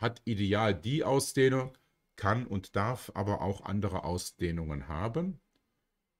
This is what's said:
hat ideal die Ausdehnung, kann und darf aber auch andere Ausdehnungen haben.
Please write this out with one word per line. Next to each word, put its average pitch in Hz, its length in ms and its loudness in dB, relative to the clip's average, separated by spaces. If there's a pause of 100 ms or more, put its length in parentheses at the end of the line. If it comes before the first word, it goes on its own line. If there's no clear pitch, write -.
hat 117 240 -2
ideal 104 480 2
die 110 300 -2
Ausdehnung, 131 760 2 (380)
kann 113 320 0
und - 280 -4
darf 107 380 -2
aber 101 280 0
auch 95 200 -2
andere 98 440 -2
Ausdehnungen 82 840 -4
haben. 117 520 -2 (800)